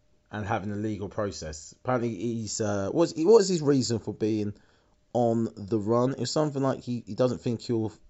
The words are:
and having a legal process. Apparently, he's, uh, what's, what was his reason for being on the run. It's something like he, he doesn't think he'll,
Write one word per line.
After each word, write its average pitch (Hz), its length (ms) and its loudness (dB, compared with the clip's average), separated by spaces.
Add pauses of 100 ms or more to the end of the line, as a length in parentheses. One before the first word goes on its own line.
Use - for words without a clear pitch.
(320)
and 104 140 -6
having 104 260 -2
a 101 40 -4
legal 104 340 -6
process. 90 760 -8
Apparently, 120 320 -2
he's, 113 460 -4
uh, 101 300 0
what's, 165 220 2
what 165 200 6
was 196 160 8
his 170 120 0
reason 123 380 2
for 104 140 -8
being 104 400 0 (600)
on 117 420 2
the 104 240 -2
run. 120 380 2
It's 120 140 -4
something 147 300 0
like 135 200 0
he, 120 240 -6
he 104 100 -10
doesn't 127 260 2
think 117 200 -4
he'll, 110 300 -2 (180)